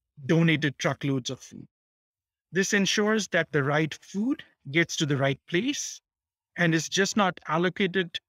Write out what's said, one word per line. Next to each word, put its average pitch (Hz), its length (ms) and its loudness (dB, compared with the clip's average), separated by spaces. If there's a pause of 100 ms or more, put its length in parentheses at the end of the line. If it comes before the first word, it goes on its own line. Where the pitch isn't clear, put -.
(260)
donated 156 500 4
truckloads 139 540 -2
of 127 80 -10
food. - 300 -18 (800)
This 190 220 0
ensures 208 560 2
that - 240 -2
the 147 100 2
right 147 400 0
food 233 400 -4 (300)
gets 165 240 0
to 165 100 0
the 143 100 0
right 139 300 0
place 233 540 -4 (560)
and 170 180 4
is 160 140 0
just - 280 0
not 190 300 2
allocated 175 720 -2 (100)